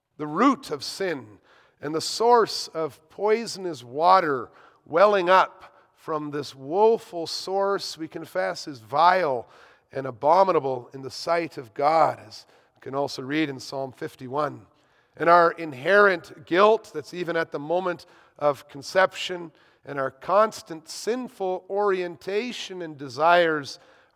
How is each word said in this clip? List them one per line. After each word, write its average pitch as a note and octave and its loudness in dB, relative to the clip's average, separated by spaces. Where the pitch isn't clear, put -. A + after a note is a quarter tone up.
The D3+ -8
root G#3+ 0
of C#3+ -8
sin D#3 -6
and D3+ -8
the D#3 -4
source A#3 2
of D#3+ -8
poisonous F#3 -4
water D3 2
welling F#3 4
up - 2
from D3+ -8
this C#3+ -10
woeful E3+ 0
source, G3 -4
we D#3+ -12
confess, F3+ -8
is C3+ -14
vile D3 2
and C3 -8
abominable C#3 2
in C3+ -16
the C3 -14
sight E3+ -4
of A#2+ -16
God, D3 2
as - -20
we - -20
can B2+ -10
also C#3 -4
read D3 -4
in C3 -10
Psalm C3+ -10
fifty-one. C3+ -8
And D#3 2
our E3+ 8
inherent E3 2
guilt G#3+ 4
that's D3+ -10
even F3 -6
at E3 -2
the D#3+ -8
moment E3+ -4
of D3 -2
conception F3 -4
and C#3+ -10
our C3+ -2
constant F3+ -2
sinful G3+ -6
orientation G3 -4
and D#3 -12
desires D3+ 2